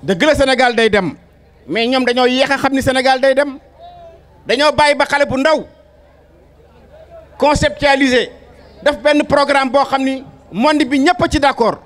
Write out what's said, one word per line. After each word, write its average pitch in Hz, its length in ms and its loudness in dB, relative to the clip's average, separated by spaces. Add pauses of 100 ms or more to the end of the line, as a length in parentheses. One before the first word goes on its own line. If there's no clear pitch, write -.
Dëgg 180 200 -2
la, 302 120 2
Sénégal 254 400 0
day 220 140 2
dem, 190 260 -2 (520)
mais 214 200 -4
ñoom 262 160 0
dañoo 247 220 0
yéex 254 260 0
a 269 60 -2
xam 269 160 -2
ni 269 80 -2
Sénégal 262 400 0
day 269 120 2
dem. 277 240 -2 (880)
Dañoo 285 280 0
bàyyi 294 220 2
ba 277 100 0
xale 285 200 0
bu 254 120 -6
ndaw 277 280 0 (1700)
conceptualiser, 277 920 0 (540)
def 294 180 0
benn 294 220 2
programme 277 480 0
boo 277 140 2
xam 269 180 -4
ni 262 200 -4 (280)
monde 294 340 0
bi 269 140 -2
ñëpp 349 240 2
a 240 60 0
ci 302 100 -2
d'accord. 277 460 0